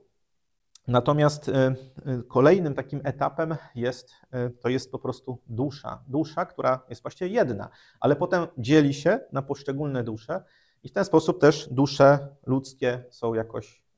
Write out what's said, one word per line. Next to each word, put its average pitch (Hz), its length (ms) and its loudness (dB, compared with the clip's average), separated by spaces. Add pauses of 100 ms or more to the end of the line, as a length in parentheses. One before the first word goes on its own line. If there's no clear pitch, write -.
(880)
Natomiast, 147 600 2
e, - 40 -2
e, 131 220 2 (540)
kolejnym 151 460 4
takim 139 300 -8
etapem 151 520 -4 (180)
jest, 123 360 -6 (200)
e, 123 200 -6
to 123 180 -6
jest 131 240 -2
po 131 60 -8
prostu 127 480 -8
dusza. 117 600 -6
Dusza, 156 380 -4
która 131 420 -2
jest - 140 -16
właściwie - 280 -8
jedna, 127 380 -2 (320)
ale 139 160 4
potem 175 300 0 (120)
dzieli 139 360 4
się 202 260 0 (120)
na 135 100 -4
poszczególne 139 640 -6
dusze 113 380 -8 (400)
i - 60 -18
w - 40 -18
ten 202 120 0
sposób 175 360 2
też 147 300 4
dusze 139 580 4 (180)
ludzkie 123 640 -4
są 113 240 -6
jakoś, 113 480 -8 (160)